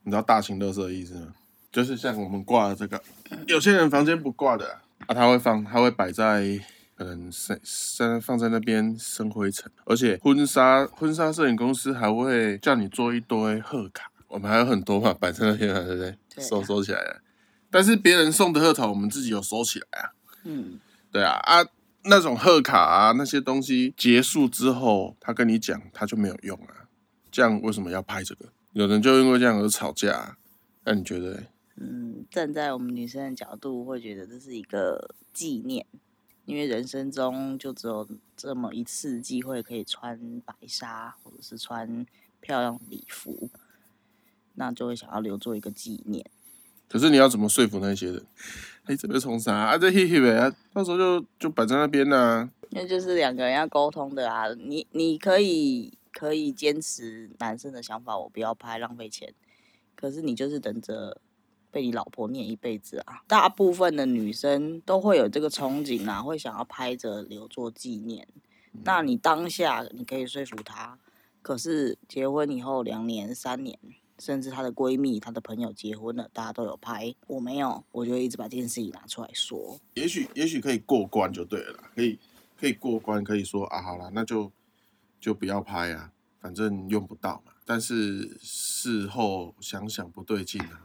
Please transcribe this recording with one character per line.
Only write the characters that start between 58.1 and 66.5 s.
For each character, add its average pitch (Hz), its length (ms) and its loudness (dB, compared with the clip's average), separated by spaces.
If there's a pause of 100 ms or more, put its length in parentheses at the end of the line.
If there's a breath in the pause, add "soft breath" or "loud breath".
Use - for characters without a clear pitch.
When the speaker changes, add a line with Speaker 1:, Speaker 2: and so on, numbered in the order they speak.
Speaker 2:
，“我 90 140 -8
不 110 100 -12
要 113 140 -2
拍， 113 240 -12
浪 120 180 -10
费 110 140 -14
钱。” - 240 -18 (600)
可 139 160 -8
是 156 120 -10
你 135 120 -2
就 135 140 -4
是 147 120 -6
等 110 200 -8
着 107 400 -12 (520)
被 143 100 -4
你 123 80 -2
老 117 140 -4
婆 110 240 -8
念 123 200 -8
一 113 60 -6
辈 110 240 -8
子 - 280 -12
啊。 - 200 -20
大 202 220 6
部 196 240 4
分 175 240 2
的 135 100 0
女 113 260 0
生 147 500 -2
都 190 180 0
会 196 160 4
有 117 120 4
这 143 120 -2
个 151 100 -2
憧 143 300 -4
憬 117 280 -4
啊， 101 140 -6
会 156 160 -8
想 113 180 -12